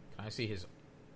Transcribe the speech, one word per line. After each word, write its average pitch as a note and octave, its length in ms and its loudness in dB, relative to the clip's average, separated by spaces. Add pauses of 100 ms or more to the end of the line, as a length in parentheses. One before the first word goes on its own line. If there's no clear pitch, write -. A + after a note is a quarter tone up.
(180)
Can G#2 80 0
I A2 40 2
see A#2 160 4
his, G2+ 200 4 (500)